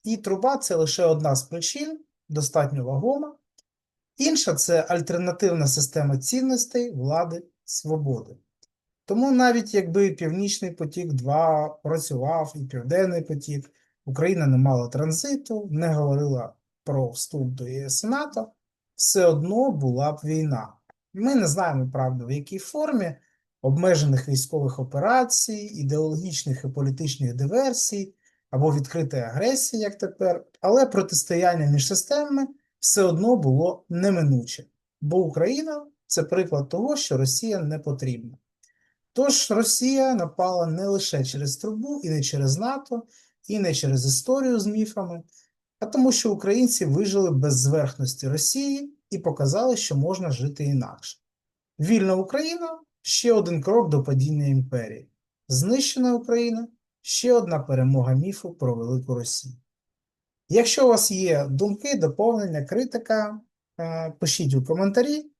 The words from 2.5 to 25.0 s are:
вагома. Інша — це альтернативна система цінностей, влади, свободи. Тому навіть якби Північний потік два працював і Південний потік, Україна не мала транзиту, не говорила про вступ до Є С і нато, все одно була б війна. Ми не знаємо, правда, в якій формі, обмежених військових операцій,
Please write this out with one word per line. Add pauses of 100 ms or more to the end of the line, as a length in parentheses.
вагома. (840)
Інша —
це
альтернативна
система
цінностей,
влади, (220)
свободи. (680)
Тому
навіть
якби
Північний
потік
два
працював
і
Південний
потік, (340)
Україна
не
мала
транзиту,
не
говорила (320)
про
вступ
до
Є
С
і
нато, (460)
все
одно
була
б
війна. (420)
Ми
не
знаємо,
правда,
в
якій
формі, (460)
обмежених
військових
операцій,